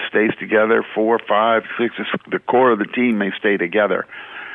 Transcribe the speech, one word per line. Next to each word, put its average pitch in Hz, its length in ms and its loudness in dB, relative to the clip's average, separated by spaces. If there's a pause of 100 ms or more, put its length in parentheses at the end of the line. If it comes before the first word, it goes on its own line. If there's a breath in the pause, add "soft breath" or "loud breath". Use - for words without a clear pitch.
stays 107 300 2
together, 110 560 2
four, 110 240 2
five, 110 460 0 (120)
six, 120 200 -2 (340)
the 95 80 -2
core 123 320 2
of 110 80 2
the 101 60 -2
team 120 340 0
may 101 180 -2
stay 104 200 0
together. 92 500 0 (480 loud breath)